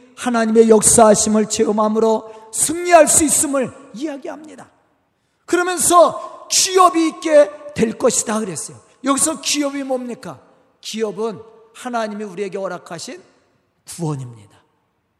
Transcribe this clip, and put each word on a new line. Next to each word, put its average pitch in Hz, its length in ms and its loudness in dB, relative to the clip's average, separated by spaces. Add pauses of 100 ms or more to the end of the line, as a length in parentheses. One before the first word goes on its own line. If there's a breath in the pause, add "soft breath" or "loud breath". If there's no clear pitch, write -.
(160)
하나님의 226 520 4
역사하심을 214 800 4
체험함으로 220 1040 -2
승리할 339 540 4
수 - 180 2
있음을 269 480 -2 (220)
이야기합니다. 285 760 -14 (760)
그러면서 349 1040 2
"취업이 349 580 2
있게 294 420 2 (240)
될 220 220 -2
것이다." 220 440 -2
그랬어요. 170 400 -10 (240 soft breath)
여기서 269 360 -2
기업이 277 440 -4
뭡니까? 240 560 -10 (400)
기업은 214 600 -8 (340)
하나님이 220 500 -8
우리에게 196 340 -10
허락하신 185 640 -12 (640)
구원입니다. 131 720 -10 (600)